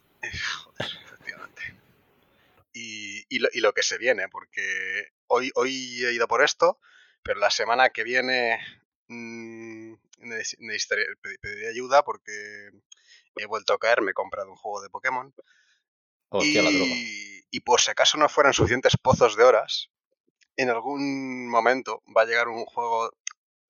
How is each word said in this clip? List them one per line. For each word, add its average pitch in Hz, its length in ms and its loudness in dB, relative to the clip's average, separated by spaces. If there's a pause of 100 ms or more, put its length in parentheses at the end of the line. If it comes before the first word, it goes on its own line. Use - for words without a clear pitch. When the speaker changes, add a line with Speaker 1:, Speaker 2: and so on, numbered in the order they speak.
(220)
Speaker 1:
Eh, - 80 -8 (320)
joder, - 240 -10 (180)
efectivamente. - 580 -18 (1120)
Y, 107 560 -12
y 127 120 -2
lo, 127 120 2
y 123 80 -4
lo 107 140 4
que 101 80 0
se 95 160 -2
viene, 104 300 0
porque 95 800 -8 (180)
hoy, 123 300 0
hoy 127 480 -4
he 120 80 0
ido 117 160 0
por 117 160 2
esto, 170 340 2 (460)
pero 101 160 -4
la 101 100 2
semana 120 400 4
que 110 140 -6
viene, 123 560 0 (480)
mm, 113 840 -14 (280)
neces-, 113 400 -10
necesitaré, 107 440 -4 (160)
pedi-, 98 200 -16
pediré 104 280 -10
ayuda 127 360 2
porque 104 680 -12 (640)
he 104 120 -10
vuelto 104 260 -2
a 101 60 0
caer, 117 240 4
me 95 100 0
he - 20 -4
comprado 95 360 -6
un 90 60 -20
juego 104 260 -12
de 98 80 -18
Pokémon. 131 440 -6 (960)
Speaker 2:
Hostia, - 340 2
la 302 80 4
Speaker 1:
Y, 294 60 2
Speaker 2:
droga. - 180 0 (560)
Speaker 1:
y 117 100 -8
por - 200 2
si 113 100 2
acaso 131 280 2
no 151 100 6
fueran 143 240 6
suficientes 117 440 4
pozos 117 400 4
de 110 60 6
horas, 123 480 4 (640)
en 127 140 0
algún 135 800 -4
momento 117 540 2 (140)
va 113 60 6
a 113 40 4
llegar 117 220 0
un 113 160 -6
juego 117 460 -2 (600)